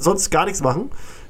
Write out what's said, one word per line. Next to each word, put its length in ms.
sonst 300
gar 160
nichts 160
machen. 280